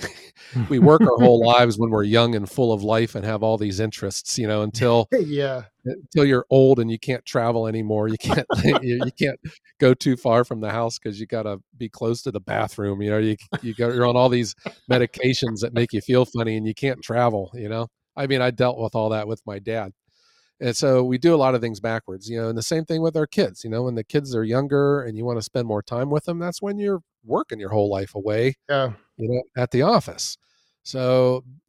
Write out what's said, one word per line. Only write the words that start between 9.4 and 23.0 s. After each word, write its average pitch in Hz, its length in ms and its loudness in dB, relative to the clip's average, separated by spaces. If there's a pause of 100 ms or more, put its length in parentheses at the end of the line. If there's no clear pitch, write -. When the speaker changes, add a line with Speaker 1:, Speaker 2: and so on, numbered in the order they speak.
Speaker 1:
go 127 140 6
too 127 240 0
far 120 260 4
from 117 160 -6
the 107 120 -6
house 117 280 -4
'cause 104 220 -8
you 110 40 -10
gotta 107 340 -6 (180)
be 117 100 -8
close 117 360 -4
to 131 80 -6
the 98 100 -8
bathroom. 101 600 -4
You 104 100 -2
know, 107 80 0
you, 110 180 0 (240)
you 117 120 -8
go, 120 160 -2
you're 123 180 2
on 120 100 2
all 127 100 6
these 120 280 0 (360)
medications 123 680 0
that 117 120 -4
make 117 200 0
you 101 80 -4
feel 127 240 2
funny 113 320 -4
and 107 100 -4
you 110 60 -4
can't 135 280 -4
travel, 113 520 -2
you 110 160 -12
know? 113 180 -6 (300)
I 139 100 -4
mean, 131 140 0
I 127 100 2
dealt 123 260 0
with 113 160 -6
all 110 180 -2
that 107 180 -4
with 110 160 -8
my 98 140 -10
dad. 104 340 -8 (680)
And 120 160 -2
so 131 280 4
we 127 160 0
do 165 160 4
a - 20 4
lot 131 160 4
of 117 80 0
things 113 180 -6
backwards, 107 480 -8
you 117 140 -6
know, 113 80 -2
and 113 80 -4
the 110 60 -6
same 165 200 -4
thing 160 200 -4